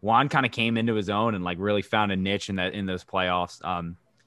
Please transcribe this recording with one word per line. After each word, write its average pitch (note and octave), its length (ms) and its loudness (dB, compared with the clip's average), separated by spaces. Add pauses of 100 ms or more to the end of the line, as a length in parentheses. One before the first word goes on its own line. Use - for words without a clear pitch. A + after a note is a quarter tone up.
Juan A#2 280 2
kinda C3+ 200 2
came A#2 280 0
into A2+ 180 2
his G2+ 160 0
own G#2+ 260 2
and, F2+ 80 -4
like, F2 160 -4
really G2+ 220 0
found G#2+ 280 2
a F#2+ 60 0
niche G2 340 -2
in F#2+ 60 -2
that, F#2 180 -2
in G2+ 120 -4
those F#2 180 -4
playoffs. F2+ 600 -2
Um, F2 320 -4 (300)